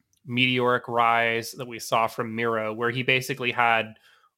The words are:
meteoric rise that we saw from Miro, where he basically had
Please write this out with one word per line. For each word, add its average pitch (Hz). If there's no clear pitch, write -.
meteoric 123
rise 117
that 127
we 117
saw 113
from 113
Miro, 113
where 120
he 123
basically 127
had 113